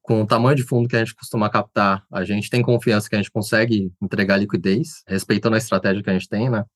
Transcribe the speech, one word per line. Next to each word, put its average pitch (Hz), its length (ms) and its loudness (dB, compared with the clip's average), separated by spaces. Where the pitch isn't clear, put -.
com 110 200 2
o 104 40 2
tamanho 123 300 4
de 131 80 0
fundo 120 240 0
que 123 80 -4
a 113 40 2
gente 113 140 -2
costuma - 360 -4
captar, 101 600 0
a 95 140 -6
gente 104 260 -4
tem 123 120 0
confiança 113 480 0
que 110 60 -2
a - 20 2
gente 98 140 -2
consegue 110 600 0
entregar 98 360 0
liquidez, 101 680 -2
respeitando 104 500 -2
a - 20 2
estratégia 98 440 0
que 98 80 -4
a 95 40 2
gente 92 160 -4
tem, 113 200 -2
né? 107 140 -2